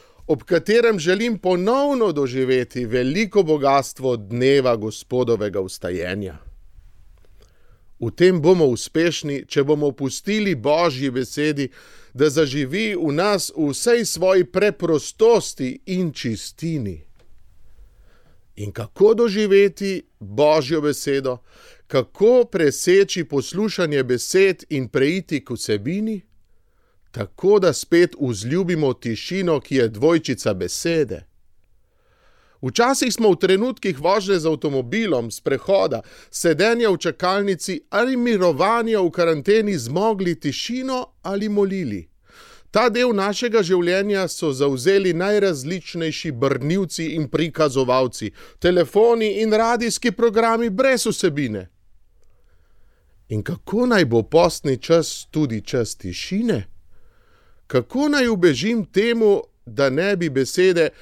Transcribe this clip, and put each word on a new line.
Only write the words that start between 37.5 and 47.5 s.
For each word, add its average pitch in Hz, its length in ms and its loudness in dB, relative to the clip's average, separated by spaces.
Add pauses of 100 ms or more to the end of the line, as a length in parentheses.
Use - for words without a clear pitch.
ali 247 280 0
mirovanja 220 800 2
v 175 140 0
karanteni 180 640 0
zmogli 175 640 -2
tišino 254 640 -6 (160)
ali 196 280 -4
molili. 190 580 -2 (640)
Ta 233 180 4
del 240 240 2
našega 208 500 0
življenja 185 640 0
so - 260 -4
zavzeli 143 600 2
najrazličnejši 170 1160 -2
brnilci 139 840 -2
in 156 160 -4
prikazovalci, 131 1000 0 (280)